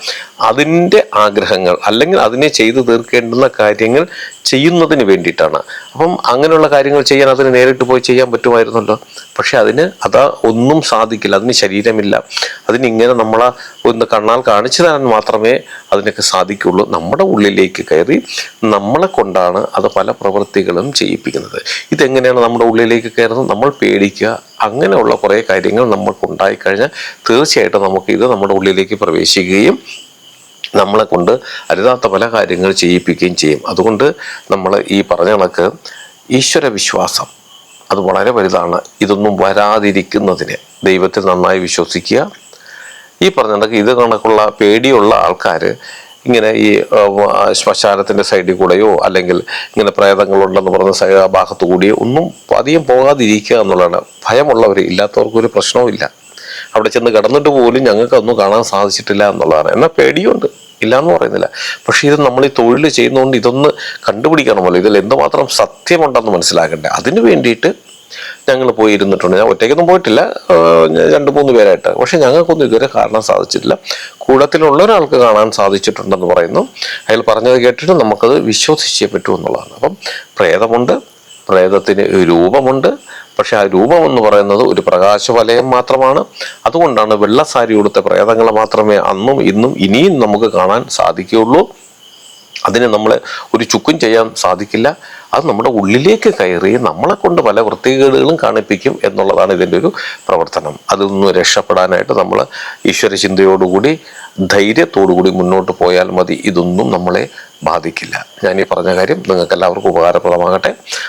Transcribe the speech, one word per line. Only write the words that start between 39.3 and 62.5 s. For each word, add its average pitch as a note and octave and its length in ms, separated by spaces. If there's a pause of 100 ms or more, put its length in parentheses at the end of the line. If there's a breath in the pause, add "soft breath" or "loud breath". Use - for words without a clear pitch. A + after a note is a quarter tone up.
വരാതിരിക്കുന്നതിന് G2 1120 (320)
ദൈവത്തിൽ F#2+ 420
നന്നായി F2+ 360
വിശ്വസിക്കുക. F2 540 (1040 loud breath)
ഈ F#3+ 100
പറഞ്ഞ A2 220
കണക്ക് G#2+ 260
ഇത് G#2+ 160
കണക്കുള്ള A2 420 (200)
പേടിയുള്ള A2+ 520 (120)
ആൾക്കാർ E2+ 400 (640 loud breath)
ഇങ്ങനെ A2 220 (160)
ഈ, G#2 40 (280)
ആ, G#2 40 (580)
ശ്മശാനത്തിൻ്റെ G2+ 720
സൈഡിൽ F#2 320
കൂടെയോ F#2+ 280 (160)
അല്ലെങ്കിൽ F#2 320 (360 loud breath)
ഇങ്ങനെ G#2 240
പ്രേതങ്ങളുണ്ടെന്ന് G2 800
പറഞ്ഞ F#2+ 260
സൈ-, F#2+ 100 (140)
ആ - 100
ഭാഗത്തു F#2+ 360
കൂടിയോ F#2 220 (120)
ഒന്നും D3+ 200 (360)
അധികം D#3 280
പോകാതിരിക്കുക B2 720
എന്നുള്ളതാണ്. F2+ 360 (260)
ഭയമുള്ളവർ, A2+ 540 (100)
ഇല്ലാത്തവർക്കൊരു A2 640
പ്രശ്നവുമില്ല. G#2 500 (720 loud breath)
അവിടെ A2 200
ചെന്ന് A#2+ 200
കിടന്നിട്ട് C#3+ 440
പോലും B2 320
ഞങ്ങൾക്കൊന്നും A#2 520
കാണാൻ G#2 200 (100)
സാധിച്ചിട്ടില്ല G2+ 500 (100)
എന്നുള്ളതാണ്. D#2 440
എന്നാൽ D#3+ 140 (100)
പേടിയുണ്ട്, D3 480 (360)
ഇല്ല A2+ 160
എന്ന് E3+ 140
പറയുന്നില്ല. G#2 340 (380 loud breath)
പക്ഷേ - 220
ഇത് D3 180
നമ്മൾ B2+ 220
ഈ - 100